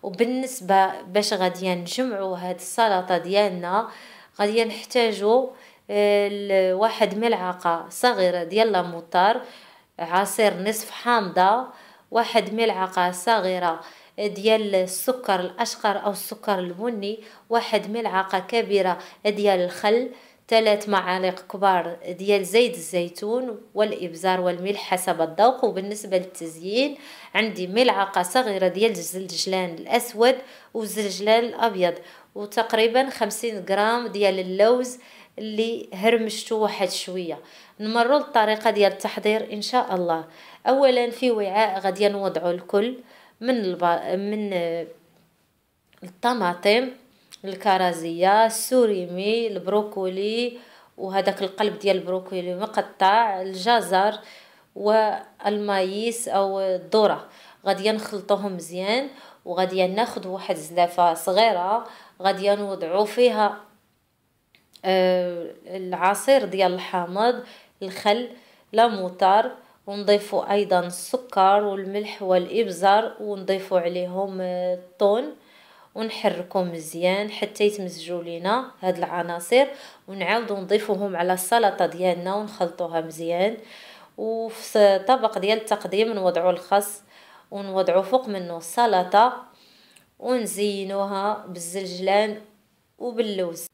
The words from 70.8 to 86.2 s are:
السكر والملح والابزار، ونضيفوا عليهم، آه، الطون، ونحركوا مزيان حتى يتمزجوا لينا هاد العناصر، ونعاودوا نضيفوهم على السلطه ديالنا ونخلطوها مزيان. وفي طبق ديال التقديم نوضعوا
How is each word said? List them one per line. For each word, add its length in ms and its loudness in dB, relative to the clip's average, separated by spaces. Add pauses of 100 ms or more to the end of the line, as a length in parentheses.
السكر 840 2
والملح 580 -6
والابزار، 960 2
ونضيفوا 600 -2
عليهم، 600 -4
آه، 340 -4
الطون، 600 0 (600)
ونحركوا 680 -2
مزيان 680 -2
حتى 340 -2
يتمزجوا 580 -4
لينا 480 -4 (100)
هاد 180 -2
العناصر، 680 0 (420)
ونعاودوا 500 -2
نضيفوهم 580 -2
على 160 0
السلطه 540 2
ديالنا 480 -2
ونخلطوها 680 -4
مزيان. 560 -2 (600)
وفي 920 2
طبق 300 2
ديال 200 2
التقديم 540 -2
نوضعوا 380 2